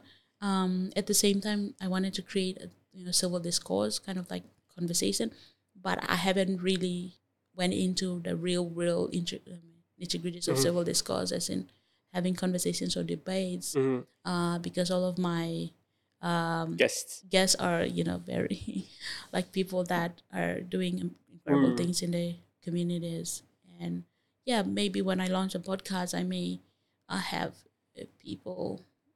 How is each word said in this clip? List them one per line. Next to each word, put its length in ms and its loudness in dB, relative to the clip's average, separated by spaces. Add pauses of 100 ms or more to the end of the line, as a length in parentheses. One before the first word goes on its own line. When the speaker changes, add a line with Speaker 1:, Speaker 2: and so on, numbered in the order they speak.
(420)
Speaker 1:
Um, 540 2
at 120 0
the 80 2
same 260 6
time, 400 -2
I 60 -2
wanted 280 0
to 60 -6
create 400 -2
a, 80 -14 (240)
you 120 -14
know, 60 -6
civil 280 2
discourse, 600 0
kind 200 -6
of 100 -8
like 140 -6 (320)
conversation, 560 0 (480)
but 180 0 (100)
I 80 4
haven't 460 4
really 540 0 (400)
went 180 2
into 480 0
the 160 -2
real, 320 0
real 400 2
intri-, 320 -4 (100)
um, 80 -14 (400)
nitty-gritties 480 -4
of 80 4
Speaker 2:
Mm-hmm. 80 4
Speaker 1:
civil 220 4
discourse, 480 0
as 160 -2
in 180 -4 (460)
having 220 0
conversations 600 -2
or 80 -2
debates, 720 -4
Speaker 2:
Mm-hmm. 560 0
Speaker 1:
uh, 280 2
because 320 0
all 120 2
of 140 0
my, 540 0 (500)
um, 560 0
Speaker 2:
Guests. 520 -2
Speaker 1:
guests 300 6
are, 240 2
you 220 0
know, 140 0
very, 680 -4 (240)
<laughs> 240 -12
like, 180 -2
people 340 0
that 360 0 (100)
are 300 -2
doing 380 -2
in-, 160 -4 (180)
incredible 380 4
Speaker 2:
Mm. 60 2
Speaker 1:
things 240 0
in 100 0
the 240 0 (280)
communities. 800 -2 (360)
And 240 -4 (420)
yeah, 160 2
maybe 400 0
when 180 2
I 80 0
launch 260 0
a 60 -2
podcast, 580 -4
I 60 0
may, 380 -2 (480)
uh, 80 -2
have, 380 -2 (440)
uh, 40 -10 (160)
people 640 -8 (300)